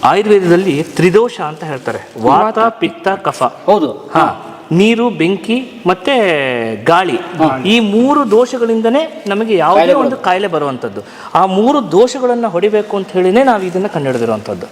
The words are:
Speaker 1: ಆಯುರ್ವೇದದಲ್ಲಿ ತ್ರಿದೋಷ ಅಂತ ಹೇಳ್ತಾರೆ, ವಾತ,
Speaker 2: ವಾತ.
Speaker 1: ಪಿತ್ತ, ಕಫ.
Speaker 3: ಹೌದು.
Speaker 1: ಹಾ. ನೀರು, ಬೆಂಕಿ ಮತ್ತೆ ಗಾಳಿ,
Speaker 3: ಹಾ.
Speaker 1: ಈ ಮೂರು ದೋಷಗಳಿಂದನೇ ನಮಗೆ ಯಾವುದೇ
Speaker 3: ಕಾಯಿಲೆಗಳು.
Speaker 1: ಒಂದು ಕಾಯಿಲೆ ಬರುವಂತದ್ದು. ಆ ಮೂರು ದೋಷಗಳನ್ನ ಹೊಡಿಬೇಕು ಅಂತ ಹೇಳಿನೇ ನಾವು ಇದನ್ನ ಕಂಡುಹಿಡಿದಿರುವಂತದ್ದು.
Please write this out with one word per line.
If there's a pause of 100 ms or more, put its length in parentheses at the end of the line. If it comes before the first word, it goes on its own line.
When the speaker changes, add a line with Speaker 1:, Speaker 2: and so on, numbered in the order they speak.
Speaker 1:
ಆಯುರ್ವೇದದಲ್ಲಿ
ತ್ರಿದೋಷ
ಅಂತ
ಹೇಳ್ತಾರೆ, (140)
ವಾತ,
Speaker 2:
ವಾತ.
Speaker 1:
ಪಿತ್ತ,
ಕಫ.
Speaker 3:
ಹೌದು.
Speaker 1:
ಹಾ. (200)
ನೀರು,
ಬೆಂಕಿ (160)
ಮತ್ತೆ (720)
ಗಾಳಿ,
Speaker 3:
ಹಾ.
Speaker 1:
ಈ
ಮೂರು
ದೋಷಗಳಿಂದನೇ
ನಮಗೆ
ಯಾವುದೇ
Speaker 3:
ಕಾಯಿಲೆಗಳು.
Speaker 1:
ಒಂದು
ಕಾಯಿಲೆ
ಬರುವಂತದ್ದು. (340)
ಆ
ಮೂರು
ದೋಷಗಳನ್ನ
ಹೊಡಿಬೇಕು
ಅಂತ
ಹೇಳಿನೇ
ನಾವು
ಇದನ್ನ
ಕಂಡುಹಿಡಿದಿರುವಂತದ್ದು.